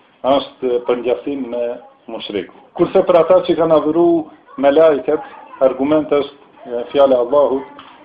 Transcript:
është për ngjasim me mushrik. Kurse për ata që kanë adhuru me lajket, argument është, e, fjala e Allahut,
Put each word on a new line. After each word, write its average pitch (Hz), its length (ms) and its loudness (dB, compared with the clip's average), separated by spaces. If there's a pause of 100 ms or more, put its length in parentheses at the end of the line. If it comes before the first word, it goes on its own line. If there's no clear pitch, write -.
(240)
është 127 640 -2
për 123 140 -2
ngjasim 127 500 -6
me 120 140 -6 (420)
mushrik. 107 440 -10 (260)
Kurse 180 260 0
për 175 200 4
ata 185 240 4
që 165 120 0
kanë 160 200 2
adhuru 160 280 0 (540)
me 139 100 4
lajket, 151 520 2 (360)
argument 139 560 0
është, 139 220 -4 (280)
e, 120 260 -8
fjala 139 240 4
e 123 100 2
Allahut, 135 560 -2 (240)